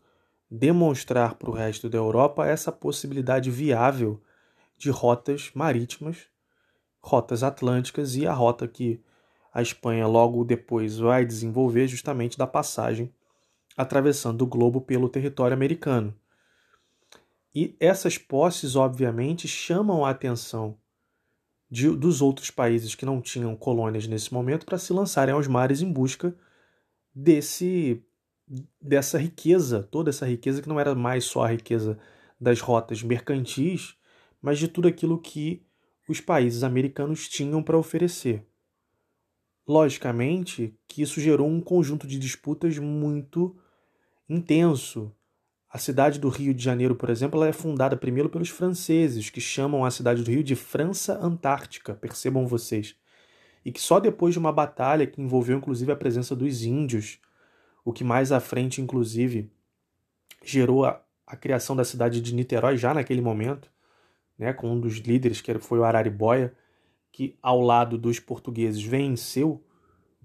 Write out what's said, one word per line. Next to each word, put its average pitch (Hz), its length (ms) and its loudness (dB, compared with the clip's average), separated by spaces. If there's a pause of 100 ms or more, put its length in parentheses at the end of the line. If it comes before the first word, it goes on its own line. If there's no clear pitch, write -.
(520)
demonstrar 131 840 2
pro - 160 -10
resto 110 380 -4
da 113 80 -2
Europa 120 480 2
essa 156 260 -2
possibilidade 135 760 -2
viável 123 720 2 (560)
de - 120 -4
rotas 127 640 0
marítimas, 147 760 -4 (720)
rotas 120 440 0
atlânticas, 127 720 -2
e 139 120 0
a 170 60 0
rota 120 340 2
que 117 340 -4 (520)
a 120 80 -2
Espanha 113 460 -2
logo 120 360 4
depois 117 540 -2
vai 123 280 4
desenvolver 117 640 0
justamente 123 500 -6
da 127 100 -2
passagem 120 680 -2 (640)
atravessando 135 640 0
o 127 60 0
globo 123 340 2
pelo 127 260 0
território 135 460 0
americano. 131 600 0 (1400)
E - 240 -2
essas 185 380 4
posses, 143 580 0
obviamente, 131 720 0
chamam 175 560 0
a 135 60 2
atenção 113 680 -6 (920)
de, 127 200 2
dos 151 320 2
outros 139 280 2
países 117 460 0
que - 100 -10
não 131 160 -2
tinham 117 340 -6
colônias 110 520 -2
nesse 110 260 -6
momento 127 320 -2
pra 185 120 -4
se 180 140 -6
lançarem 175 420 2
aos 143 140 0
mares 131 340 2
em 185 100 -2
busca 131 440 -2 (800)
desse, 147 880 2 (800)
dessa 139 380 0
riqueza, 156 640 2
toda 151 260 -2
essa 139 160 -4
riqueza 127 380 -2
que 147 60 -10
não 151 100 -2
era 143 160 2
mais 123 300 0
só - 180 0
a 117 80 2
riqueza 110 480 -2 (420)
das 120 180 2
rotas 113 440 0
mercantis, 131 920 -2 (460)
mas 143 160 0
de 160 100 -2
tudo 175 200 2
aquilo 165 340 0
que 160 420 -8 (460)
os 156 100 -4
países 123 440 2
americanos 135 640 -2
tinham 147 320 -2
pra 160 160 2
oferecer. 160 680 -2 (1200)
Logicamente 135 1120 0 (100)
que - 140 -8
isso 147 200 -4
gerou 147 260 4
um 165 140 0
conjunto 156 440 0
de 135 140 -6
disputas 147 580 -4
muito 147 800 -2 (720)
intenso. 156 880 0 (540)
A - 80 -12
cidade 143 420 2
do 143 100 0
Rio 135 240 0
de 123 80 -6
Janeiro, 123 320 2
por 120 160 -4
exemplo, 135 300 0
ela 156 80 4
é 156 60 2
fundada 139 420 0
primeiro 131 340 -2
pelos 170 200 -4
franceses, 160 800 0
que - 120 -10
chamam 139 440 -2
a 127 40 2
cidade 123 320 0
do 117 80 -2
Rio 135 140 2
de 135 120 -2
França 175 640 -4
Antártica, 147 760 -4
percebam 127 500 -2
vocês. 117 500 -4 (720)
E 123 60 -8
que - 100 -10
só 180 180 6
depois 196 340 2
de 170 60 -2
uma 160 120 2
batalha 147 560 2
que - 140 -10
envolveu, 127 360 2
inclusive, 135 340 -2
a 139 40 0
presença 127 400 -2
dos 127 280 -2
índios, 120 540 -2 (640)
o 120 80 -4
que 123 120 -6
mais 131 280 2
à 135 80 4
frente, 127 420 -4
inclusive, 117 680 -2 (920)
gerou 131 420 4
a, - 160 0 (240)
a - 100 -18
criação 131 400 -2
da 127 100 2
cidade 120 360 -2
de 120 140 -4
Niterói, 123 420 0
já 123 160 0
naquele 131 280 -2
momento, 120 500 -4 (680)
né, 113 160 -4
com 120 180 -6
um 120 80 0
dos 113 180 -4
líderes, 117 440 0
que - 80 -10
era, 113 100 -2
foi 120 200 0
o 117 40 6
Araribóia, 113 720 2 (580)
que, 135 300 -10
ao 127 200 2
lado 120 360 4
dos 117 220 -2
portugueses, 113 640 -6
venceu 135 800 -2 (600)